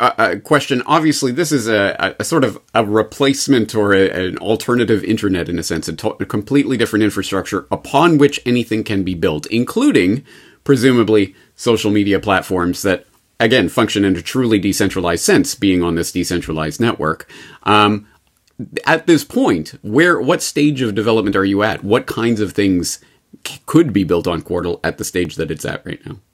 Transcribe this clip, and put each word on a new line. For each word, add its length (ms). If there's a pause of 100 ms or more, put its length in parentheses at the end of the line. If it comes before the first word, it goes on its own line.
uh, 180
uh, 240
question. 440
Obviously, 440
this 220
is 160
a, 300
a, 220
a 40
sort 180
of 160 (160)
a 100
replacement 880
or 180
a, 160
an 300
alternative 680
internet 460
in 80
a 40
sense, 240
a, 60
to-, 260
a 60
completely 540
different 260
infrastructure 640
upon 460
which 300
anything 360
can 220
be 100
built, 340
including, 760 (400)
presumably, 720 (200)
social 360
media 280
platforms 600
that, 240 (340)
again, 300
function 380
in 100
a 60
truly 360
decentralized 640
sense, 320
being 280
on 140
this 140
decentralized 720
network. 500 (340)
Um, 440 (800)
at 200
this 160
point, 600
where, 360
what 220
stage 400
of 140
development 420
are 80
you 180
at? 220
What 220
kinds 340
of 120
things 480 (460)
c-, 200
could 260
be 100
built 240
on 140
Quartal 420
at 140
the 80
stage 320
that 140
it's 160
at 180
right 220
now? 140 (140)